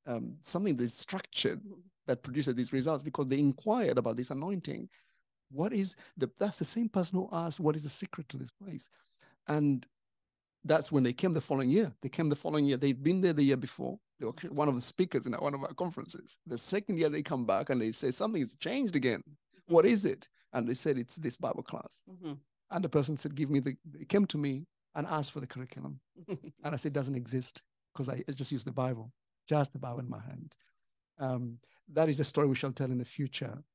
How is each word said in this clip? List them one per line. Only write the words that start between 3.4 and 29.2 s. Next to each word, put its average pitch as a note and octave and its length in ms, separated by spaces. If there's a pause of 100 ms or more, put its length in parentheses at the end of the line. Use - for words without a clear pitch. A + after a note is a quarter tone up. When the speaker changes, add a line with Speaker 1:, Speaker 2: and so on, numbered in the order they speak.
Speaker 1:
about A2+ 180
this B2+ 140
anointing. D#3 580 (600)
What E3 220
is G3 240 (200)
the, - 220
that's G3+ 200
the - 60
same A#3 240
person F#3 300
who F#3+ 140
asked, E3+ 280
"What D3+ 160
is D3+ 60
the D3 80
secret - 400
to C3+ 80
this B2+ 120
place?" - 380 (580)
And D3 400 (800)
that's D#3 260
when C#3 140
they A#2+ 80
came F3+ 200
the D#3 80
following C3+ 300
year. F3 220 (100)
They C3+ 60
came D#3+ 200
the C#3+ 60
following D3+ 300
year. C#3 120
They'd C3+ 260
been F3+ 180
there F3+ 120
the D3 100
year C3+ 140
before. B2+ 420 (200)
They A#2 80
were A#2 60 (160)
one D3 200
of C3+ 60
the A#2+ 80
speakers - 440
in A#2+ 80
one C#3+ 200
of C#3 80
our C#3+ 120
conferences. - 720
The D#3+ 120
second G3 400
year D#3+ 100
they D3 140
come C3 240
back G#2 240
and B2+ 100
they A2+ 120
say, B2 180
"Something G#3+ 320
has A#2 140
changed A#3 400
again. B2 260 (440)
What E3 200
is G#3+ 180
it?" - 220 (260)
And A#2+ 160
they A#2+ 60
said, C3+ 240
"It's A#2+ 180
this D#3 200
Bible - 260
class." - 480
Speaker 2:
Mm-hmm. F3 220 (380)
Speaker 1:
And F#3 140
the D#3 40
person D3 280
said, D3 180
"Give C#3+ 160
me C#3 100
the," C3+ 240
they D#3 200
came G3 220
to - 120
me C#3+ 280 (280)
and D3 120
asked D3+ 260
for C#3+ 80
the C3 60
curriculum. C3 540 (160)
Speaker 2:
<laughs> E3+ 120 (360)
Speaker 1:
And D3+ 80
I D3 40
said, C#3+ 160
"Doesn't C3+ 220
exist," B2 480 (320)
'cause C3 140
I, B2 200
I C#3+ 40
just C3+ 180
use B2+ 140
the C3 80
Bible, B2 400 (360)